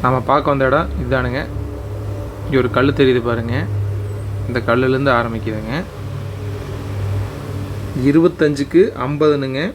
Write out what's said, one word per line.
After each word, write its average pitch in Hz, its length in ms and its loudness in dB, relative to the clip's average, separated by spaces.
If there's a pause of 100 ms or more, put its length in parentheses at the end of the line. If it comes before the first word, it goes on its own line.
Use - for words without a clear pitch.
நம்ம 131 140 4 (120)
பார்க்க 143 220 4
வந்த 135 180 2
இடம் 135 200 2 (120)
இதுதானுங்க. 127 400 0 (1040)
இங்க 135 160 2
ஒரு 123 160 2
கல்லு 143 220 4
தெரியுது 127 280 6
பாருங்க. 117 260 0 (960)
இந்த 123 120 -2 (100)
கல்லுலேருந்து 131 500 4
ஆரம்பிக்குதுங்க. 110 580 -2 (2250)
இருபத்தஞ்சுக்கு 160 760 4 (240)
ஐம்பதுன்னுங்க. 143 560 2 (120)